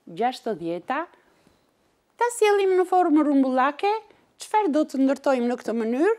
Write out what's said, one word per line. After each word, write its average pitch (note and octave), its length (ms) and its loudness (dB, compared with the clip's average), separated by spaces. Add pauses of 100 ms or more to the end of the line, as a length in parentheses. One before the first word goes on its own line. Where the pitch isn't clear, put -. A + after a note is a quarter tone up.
gjashtëdhjeta, F3 960 -6 (1160)
ta A#4+ 100 0
sjellim G4+ 460 2
në F4+ 100 2
formë F4 400 2
rrumbullake, C#4 680 0 (480)
çfarë G#4 340 -2
do D4+ 100 2
të C#4 180 -4
ndërtojmë C4 480 0
në B3 100 -4
këtë A3+ 180 -6
mënyrë? B3+ 420 0